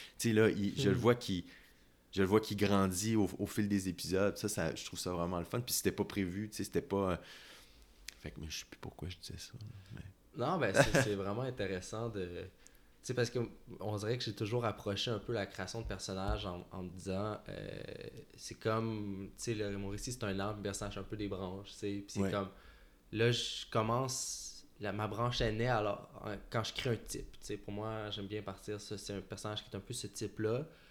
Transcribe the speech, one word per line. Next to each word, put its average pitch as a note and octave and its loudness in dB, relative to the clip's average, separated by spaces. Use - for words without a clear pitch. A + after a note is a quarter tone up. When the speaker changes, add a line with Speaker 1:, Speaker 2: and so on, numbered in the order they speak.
Speaker 1:
sais, A#2 4
là, A2 10
il, G2+ 2
je C3 6
le B2+ 8
Speaker 2:
Hmm. B2 4
Speaker 1:
vois A#2 8
qui, F#2+ -2
je F#2+ 4
le F#2+ 8
vois G#2+ 10
qui G#2+ -2
grandit G2 6
au, G2+ 6
au G2+ 2
fil G#2 2
des G2 4
épisodes. F2+ 2
Ça, G#2+ -2
ça, E2+ 2
je - -8
trouve - -8
ça F2+ -2
vraiment F2 2
le E2 -2
fun, A#2+ 0
puis - -2
c'était - 2
pas G2+ 0
prévu, G2 0
tu - -10
sais, G2+ -4
c'était - 0
pas, G2 2
euh, F2 2
fait D#2+ -6
que, - -12
mais D#2 -6
je - -6
sais - -12
plus - -16
pourquoi - -10
je F2+ -8
disais - -12
ça, - -12
mais - -10
Speaker 2:
Non, D3 0
ben, A2+ 2
c'est, C3+ 8
Speaker 1:
<laughs> - -
Speaker 2:
c'est G#2+ 2
vraiment G2+ 0
intéressant A2 -2
de, F#2+ -4
tu - -8
sais, B2 -2
parce B2 2
que - -2
on G#2+ 0
dirait G#2+ 0
que B2 -2
j'ai A2 -2
toujours A#2 0
approché G#2 0
un A2 2
peu A2 -4
la G#2 2
création G2 -6
de - -6
personnages G2+ -2
en, F2 -6
en F#2+ -6
me F#2 -6
disant, F#2+ -2
euh, - -8
c'est - -10
comme, G#2+ 0
tu - -8
sais, A#2 -2
le, G#2 -2
mon G2 -4
récit, G#2 -4
c'est B2 -6
un G2 0
arbre, G#2 -2
puis G#2 -6
le G2 -6
personnage, G2+ -4
c'est G2 -4
un G2 -6
peu G#2+ -6
des G#2 -2
branches, F#2+ -6
tu - -16
sais, G#2 -2
puis - -14
c'est - -2
Speaker 1:
Ouais. G2 4
Speaker 2:
comme, G2 0
là, A2+ 4
je - -2
commence, A#2+ 0
la, G2+ -2
ma G#2 0
branche A#2 0
est A2+ 4
née A#2 2
alors, G#2+ 2
en, G#2+ -4
quand A2+ 0
je - -4
crée - 0
un A2+ 4
type, - -8
tu - -14
sais, G#2+ -4
pour G2+ -10
moi, G#2+ -4
j'aime G#2 -4
bien G#2 -4
partir, G2+ -6
ça, G2+ -6
c'est - -6
un G2 -2
personnage G#2 -6
qui - -18
est - -6
un G2 -2
peu A#2+ -8
ce - -4
type-là, A2 0